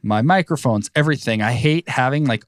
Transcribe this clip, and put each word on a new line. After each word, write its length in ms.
my 220
microphones, 720
everything. 480
I 120
hate 340
having, 360
like, 240